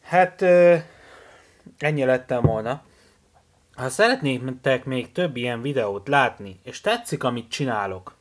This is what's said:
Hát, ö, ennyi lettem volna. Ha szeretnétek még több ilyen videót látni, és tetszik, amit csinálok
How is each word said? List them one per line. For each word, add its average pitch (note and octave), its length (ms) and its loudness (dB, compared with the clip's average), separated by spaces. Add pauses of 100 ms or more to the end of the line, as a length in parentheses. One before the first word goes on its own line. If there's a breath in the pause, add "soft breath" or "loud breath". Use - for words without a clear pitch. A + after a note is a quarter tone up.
Hát, F3+ 400 0
ö, F3 340 6 (1000 loud breath)
ennyi D3 280 0
lettem B2+ 360 0
volna. A2+ 420 -2 (920 soft breath)
Ha C3 140 -6
szeretnétek C3 960 0
még B2+ 260 -6
több C#3 240 -4
ilyen A#2+ 260 -4
videót A#2 460 -4
látni, A#2 560 0
és - 180 -16
tetszik, A3 420 -4
amit A#2+ 260 -4
csinálok G2+ 720 -6